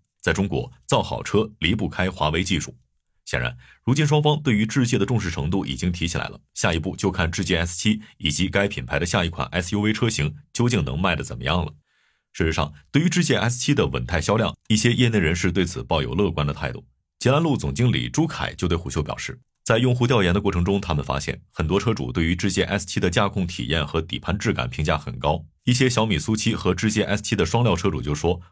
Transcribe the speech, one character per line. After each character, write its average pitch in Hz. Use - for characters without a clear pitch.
：“在 85
中 95
国， 62
造 117
好 57
车 107
离 82
不 90
开 90
华 76
为 87
技 87
术。” -
显 123
然， 123
如 127
今 151
双 151
方 151
对 123
于 107
智 127
界 123
的 98
重 120
视 90
程 73
度 98
已 67
经 87
提 87
起 82
来 50
了， -
下 92
一 82
步 82
就 98
看 82
智 98
界 92
S 87
七 107
以 78
及 90
该 101
品 -
牌 71
的 87
下 90
一 87
款 73
S 87
U 104
V 107
车 113
型 73
究 120
竟 104
能 67
卖 95
得 -
怎 -
么 -
样 82
了。 -
事 87
实 80
上， 76
对 143
于 175
智 175
界 120
S 120
七 147
的 95
稳 62
态 82
销 101
量， 104
一 110
些 117
业 120
内 110
人 95
士 87
对 90
此 62
抱 73
有 58
乐 92
观 73
的 71
态 69
度。 -
捷 123
兰 147
路 170
总 -
经 123
理 60
朱 160
凯 -
就 -
对 85
虎 85
嗅 80
表 -
示， -
在 113
用 123
户 123
调 117
研 87
的 98
过 101
程 87
中， 98
他 85
们 71
发 69
现 -
很 -
多 92
车 113
主 64
对 82
于 87
智 92
界 92
S 98
七 -
的 92
驾 101
控 95
体 60
验 76
和 82
底 73
盘 87
质 110
感 62
评 76
价 78
很 -
高。 -
一 123
些 127
小 113
米 92
苏 110
七 110
和 90
智 107
界 107
S 104
七 -
的 98
双 120
料 107
车 95
主 73
就 73
说， 85